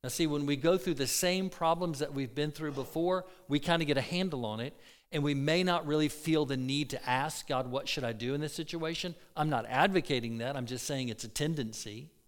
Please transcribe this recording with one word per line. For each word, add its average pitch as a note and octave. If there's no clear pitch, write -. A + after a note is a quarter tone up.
See, E3
when D3
we C#3+
go E3
through F3+
the C3
same F#3
problems E3
that D3
we've C3
been D3
through D3+
before, E3+
we D3
kinda E3+
get C#3+
a C3
handle E3
on G#2+
it, C3
and D3
we D3
may D3+
not F3
really D3+
feel D3+
the C3
need C3+
to B2+
ask C3+
God, C3
"What C3
should C#3
I A#2
do A#2+
in D3
this D3+
situation?" E3
I'm D#3
not A#2
advocating B2+
that. C3
I'm B2
just A#2+
saying C3
it's -
a A2+
tendency. C3